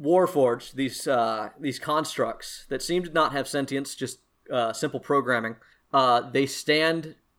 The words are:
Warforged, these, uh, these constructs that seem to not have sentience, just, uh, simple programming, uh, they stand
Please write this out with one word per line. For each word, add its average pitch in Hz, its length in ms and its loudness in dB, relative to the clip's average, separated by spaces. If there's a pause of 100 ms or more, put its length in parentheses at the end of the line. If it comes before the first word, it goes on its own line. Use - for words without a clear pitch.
Warforged, 147 720 2
these, 131 340 -4
uh, 113 420 0 (100)
these 139 200 -6
constructs - 920 -4
that 131 140 -4
seem 175 200 -2
to 165 80 -12
not 156 200 2
have 135 160 -2
sentience, 139 480 -4
just, - 240 -8 (320)
uh, 113 220 0
simple 139 260 -4
programming, 120 560 0 (380)
uh, 127 280 6
they 135 240 0
stand 156 720 0 (240)